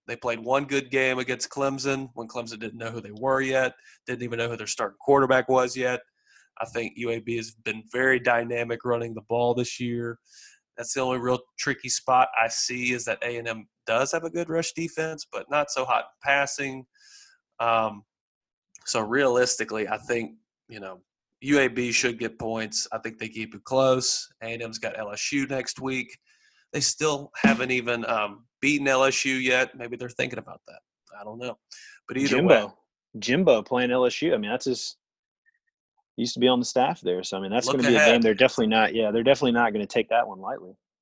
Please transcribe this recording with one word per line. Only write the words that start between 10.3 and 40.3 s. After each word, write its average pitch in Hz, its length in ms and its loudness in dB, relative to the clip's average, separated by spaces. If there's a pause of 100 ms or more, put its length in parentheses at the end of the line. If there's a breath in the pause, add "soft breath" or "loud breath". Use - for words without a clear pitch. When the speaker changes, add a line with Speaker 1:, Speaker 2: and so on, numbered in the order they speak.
Speaker 1:
That's 117 160 -8
the 135 80 -2
only 127 180 0
real 123 200 0 (200)
tricky 131 300 -4
spot - 400 4 (100)
I 113 100 4
see 123 440 -2
is 120 140 -4
that 113 160 -4
A 120 160 -4
and 117 100 -6
M 110 200 -8 (180)
does 120 260 0
have 165 120 -2
a 165 60 -4
good 170 200 -4
rush 165 240 -2
defense, 160 580 -6
but - 180 -10
not 143 200 0
so 131 160 -2
hot 113 180 0
in - 260 -10
passing. 135 560 -2 (720 soft breath)
Um, 110 440 0 (800)
so - 160 -2
realistically, 120 880 0
I 110 80 -2
think, 117 360 -4 (360)
you 110 120 -16
know, 95 200 -14 (400)
U 143 180 2
A 135 100 6
B 120 220 -2
should 117 280 0
get 113 200 -6
points. 110 540 -4
I 113 60 -6
think 113 200 -10
they 113 100 -8
keep 110 260 -10
it 98 100 -18
close. 131 640 2 (140)
A 113 40 -10
and 117 160 -8
M's 113 160 -10
got 110 200 -8
L 104 120 -8
S - 220 -6
U 139 140 0
next 131 340 -6
week. 131 360 -6 (560)
They 147 80 -4
still 143 560 -2
haven't 127 340 2
even, 120 360 -2
um, 104 380 -4 (160)
beaten 139 280 2
L 135 160 4
S 135 200 2
U 135 100 0
yet. 127 420 0
Maybe 120 200 -10
they're 123 120 -12
thinking 127 300 -6
about - 300 -16
that. - 120 -20 (400)
I 101 40 -16
don't 110 140 -14
know. 120 200 -10 (500 loud breath)
But 123 100 -8
either 135 180 2
Speaker 2:
Jimbo. 131 300 6
Speaker 1:
way. - 60 -14 (460)
Speaker 2:
Jimbo 127 440 4
playing 123 280 0
L 123 160 4
S - 160 -2
U. 160 120 2
I - 40 2
mean, 104 120 -4
that's 123 160 -4
his, - 300 -4 (1200)
he 120 60 -4
used 117 120 -4
to 117 60 -6
be 123 80 6
on 127 120 6
the 120 40 -2
staff 139 360 0
there. 90 220 -2
So, 98 140 -8
I 95 40 -4
mean, 98 100 -6
that's 120 160 0
Speaker 1:
Look 135 100 0
Speaker 2:
gonna 120 120 2
be 123 80 6
Speaker 1:
ahead. 151 120 8
Speaker 2:
a 131 40 8
game 117 80 6
they're 110 140 4
definitely 117 340 4
not, 110 260 4
yeah, 110 160 2
they're 117 120 2
definitely 131 300 4
not 117 200 2
gonna 104 140 -2
take 113 240 -2
that 117 180 2
one 95 120 -14